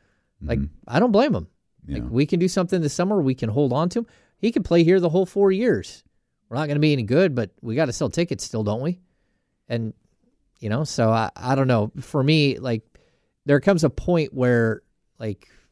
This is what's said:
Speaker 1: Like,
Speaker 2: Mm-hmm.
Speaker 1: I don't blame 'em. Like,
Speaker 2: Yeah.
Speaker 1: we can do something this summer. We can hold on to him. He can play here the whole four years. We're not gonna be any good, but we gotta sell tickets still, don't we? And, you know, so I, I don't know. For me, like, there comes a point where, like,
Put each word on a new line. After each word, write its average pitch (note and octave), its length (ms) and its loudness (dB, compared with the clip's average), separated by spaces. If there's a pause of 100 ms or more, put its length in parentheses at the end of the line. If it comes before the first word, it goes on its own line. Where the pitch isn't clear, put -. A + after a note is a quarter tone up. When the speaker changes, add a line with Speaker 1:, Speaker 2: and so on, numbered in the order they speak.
(440)
Speaker 1:
Like, D2 160 -4
Speaker 2:
Mm-hmm. C#2+ 140 -6 (140)
Speaker 1:
I B2+ 120 -2
don't A#3 120 2
blame A3+ 240 2
'em. F2 120 -6 (400)
Like, C#2 160 -6
Speaker 2:
Yeah. B1 60 -8
Speaker 1:
we C3+ 180 0
can F3+ 120 0
do F3+ 80 2
something F3+ 340 -2
this D3 120 -2
summer. G3 260 -2
We C3 140 0
can A#2+ 160 -4
hold B2+ 240 0
on D#3+ 160 0
to A#3 100 -4
him. A#3 80 -6 (300)
He A3+ 140 0
can A3+ 120 -2
play E3+ 200 4
here F3+ 160 4
the F3 100 2
whole F3+ 160 2
four G3 260 2
years. F#3+ 520 -2 (460)
We're A#2 80 -6
not D3+ 100 -2
gonna D3 120 -2
be D3+ 140 4
any C3 100 -2
good, D3+ 300 2
but A2+ 180 -4 (100)
we A2+ 140 -8
gotta C#3+ 180 0
sell C3 160 -4
tickets E3+ 340 -4
still, A2 200 -6
don't G#2+ 180 -2
we? F3+ 180 -4 (680)
And, A2+ 240 -6 (640)
you G#2+ 100 -8
know, B2+ 140 -2
so A#2+ 260 0
I, A2+ 260 0
I B2+ 200 -2
don't C3+ 120 2
know. A2+ 240 0 (100)
For C#3 200 -4
me, C#3+ 380 2
like, A#2+ 240 -4 (640)
there C#3+ 160 4
comes F3+ 220 2
a D3 60 2
point E3+ 440 -2
where, A#2+ 480 2 (380)
like, G#2+ 280 -10 (240)